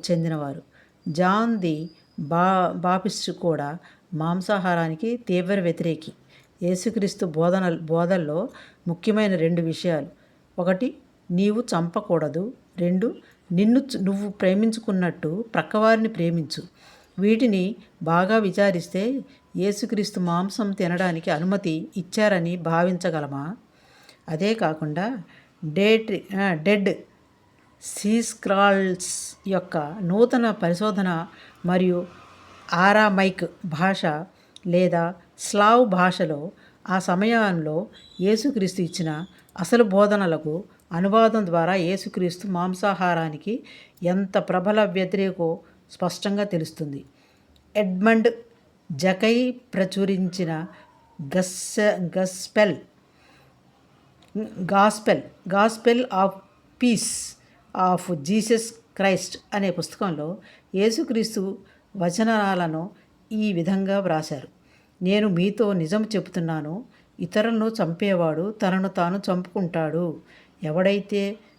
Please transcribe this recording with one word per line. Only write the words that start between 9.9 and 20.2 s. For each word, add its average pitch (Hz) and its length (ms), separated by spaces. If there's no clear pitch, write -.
ఒకటి, 185 380
నీవు 208 300
చంపకూడదు. 170 920
రెండు, 185 380
నిన్ను 214 280
చు-, - 240
నువ్వు 196 260
ప్రేమించుకున్నట్టు 190 1200
ప్రక్కవారిని 220 560
ప్రేమించు. 170 540
వీటిని 208 560
బాగా 180 340
విచారిస్తే 202 840
యేసుక్రీస్తు 202 600
మాంసం 190 520